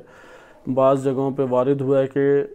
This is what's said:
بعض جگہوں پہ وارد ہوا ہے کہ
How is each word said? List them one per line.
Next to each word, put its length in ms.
بعض 300
جگہوں 280
پہ 180
وارد 320
ہوا 180
ہے 80
کہ 360